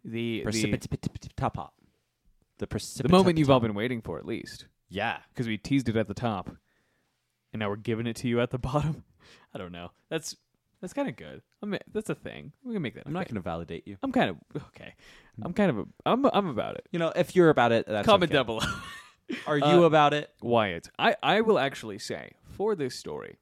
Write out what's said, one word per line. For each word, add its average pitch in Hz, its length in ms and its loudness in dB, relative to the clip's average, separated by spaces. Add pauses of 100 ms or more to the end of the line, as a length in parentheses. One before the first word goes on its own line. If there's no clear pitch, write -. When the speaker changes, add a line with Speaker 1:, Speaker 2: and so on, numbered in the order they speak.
Speaker 1:
The, 117 360 -4
the - 40 -8
Speaker 2:
Precipit-, 107 440 -2 (480)
top - 180 -4
pop. 71 200 -12 (840)
The 101 60 -6
Speaker 1:
the - 20 -10
Speaker 2:
precipice. - 440 -4
Speaker 1:
moment 180 280 6
you've 139 120 4
all 131 100 8
been 110 140 0
waiting 117 280 -4
for, 82 160 -8
at - 80 -12
least. - 400 -10 (220)
Speaker 2:
Yeah. 98 300 -4 (160)
Speaker 1:
'Cause 123 120 -4
we 110 120 -2
teased 139 300 0
it 110 80 0
at 110 120 0
the 101 60 -8
top, 107 360 -4 (1000)
and 110 80 -8
now 104 80 -2
we're 101 80 -4
giving 110 300 -4
it 117 100 -6
to 131 120 -6
you 117 120 2
at 120 100 0
the 127 80 -4
<laughs> 127 120 -6 (280)
bottom. - 60 -20 (500)
I 113 40 -14
don't 90 140 -12
know. 87 200 -14 (160)
That's, - 280 -6 (440)
that's 185 120 -12
kinda 269 200 -4
good. 73 300 -16 (200)
I 208 40 -10
mean, 202 140 -4 (120)
that's - 180 -6
a 160 40 -2
thing. - 380 -14 (120)
We 240 100 -10
can 190 80 -4
make 120 120 -6
that - 100 -16
a - 40 -12
Speaker 2:
I'm 147 60 -6
not 180 120 -4
Speaker 1:
thing. 113 80 -10
Speaker 2:
gonna 98 80 -4
validate 82 440 -8
you. 98 160 -14
Speaker 1:
I'm 269 100 -4
kind 160 180 4
of, 85 60 -8 (320)
okay. - 260 -20 (480)
I'm 175 120 -6
kind 196 160 4
of, 113 80 0
a, 87 60 -4 (220)
I'm, 247 200 2
I'm 202 220 2
about 101 280 -4
it. - 160 -14
Speaker 2:
You 175 60 -4
know, 165 180 0
if - 200 -2
you're 170 140 10
about 120 220 6
it, 113 140 2
that's 104 200 -2
Speaker 1:
Comment 175 240 6
Speaker 2:
okay. 147 80 2
Speaker 1:
down 127 80 2
below. 113 140 -4
<laughs> 76 100 -4 (760)
Speaker 2:
are 147 160 2
Speaker 1:
Uh, 147 140 6
Speaker 2:
you 175 80 10
about 147 300 6
it? 147 160 -4 (100)
Speaker 1:
Wyatt, 107 480 2 (100)
I, - 240 4
I 180 180 4
will 220 180 4
actually 123 400 -4
say, 71 340 -10 (100)
for 208 320 -4
this 135 200 -4
story 55 460 -12